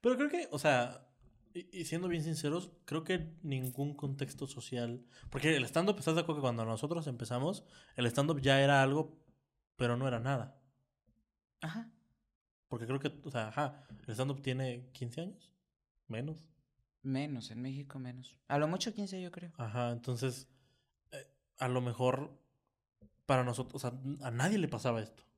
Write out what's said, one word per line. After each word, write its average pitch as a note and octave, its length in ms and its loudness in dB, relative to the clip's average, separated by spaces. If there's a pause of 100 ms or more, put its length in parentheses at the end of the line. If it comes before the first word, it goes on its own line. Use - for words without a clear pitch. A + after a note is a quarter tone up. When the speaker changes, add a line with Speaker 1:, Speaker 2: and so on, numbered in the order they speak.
Speaker 1:
Pero B3 160 4
creo C#4+ 120 2
que, E4+ 220 -2
o C#3+ 80 -4
sea, B2 480 2 (460)
y, F3+ 260 -10
y D#3+ 60 -4
siendo F3 240 -2
bien E3 140 0
sinceros, D#3+ 480 -2 (140)
creo D#3+ 180 -2
que E3 280 -2 (100)
ningún C#3 540 -2
contexto C#3 520 -6
social, A#2+ 560 -6 (260)
porque D3+ 260 4
el C3 100 4
stand-up, F#3+ 320 2
¿estás D#3+ 180 2
de E3+ 60 4
acuerdo D#3 200 -2
que C3+ 40 0
cuando A#2 200 2
nosotros D3 420 -2
empezamos, B2 560 -2 (320)
el B2 120 2
stand-up C#3+ 340 4
ya C3+ 200 8
era C#3 220 8
algo, D3 340 2 (600)
pero A#2+ 200 2
no C3+ 100 0
era A#2+ 120 0
nada? B2 400 -2 (1000)
Speaker 2:
Ajá. G3+ 280 -8 (760)
Speaker 1:
Porque A2+ 180 -6
creo C3 140 0
que, C#3+ 120 -2 (120)
o - 80 -10
sea, A2+ 160 -2
ajá, C#3 380 -2 (200)
el A#2 80 -6
stand-up C3+ 280 -2
tiene B2+ 500 -2
quince B2 300 -6
años, - 300 -12 (560)
menos. C#3 380 -6 (560)
Speaker 2:
Menos, C3+ 500 -2
en A2+ 100 -8
México C#3 380 -8
menos. B2+ 360 -12 (120)
A C#3+ 100 2
lo D3+ 100 4
mucho F#3+ 260 -2
quince, F#3+ 280 -6
yo F3 100 -8
creo. E3+ 260 -12
Speaker 1:
Ajá, A#2+ 340 -2
entonces, B2 560 -2 (640)
eh, C#3 140 -10 (320)
a C3 100 -2
lo B2+ 140 2
mejor B2+ 560 0 (880)
para B2+ 180 4
nosotros, B2 400 -2
o C3 40 -2
sea, B2 100 -4 (300)
a A#2+ 40 -4
nadie D#3+ 260 2
le E3 100 2
pasaba A#2 340 0
esto. - 220 -12 (140)